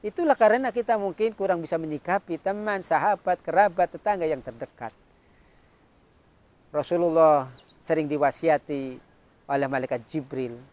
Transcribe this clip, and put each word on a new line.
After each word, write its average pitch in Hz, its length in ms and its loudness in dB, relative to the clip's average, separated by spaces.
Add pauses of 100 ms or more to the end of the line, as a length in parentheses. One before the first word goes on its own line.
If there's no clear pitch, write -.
Itulah 285 360 0
karena 233 320 4
kita 233 280 0
mungkin 208 400 -2
kurang 185 280 0
bisa 165 160 -4
menyikapi 160 600 -4
teman, 202 440 -4
sahabat, 180 560 0
kerabat, 175 520 2
tetangga 175 360 -2
yang 147 120 -2
terdekat. 117 520 -14 (1800)
Rasulullah 156 760 4 (320)
sering 156 280 -2
diwasiati 143 880 0 (520)
oleh 139 200 0
malaikat 131 360 -4
Jibril. 131 520 -6 (160)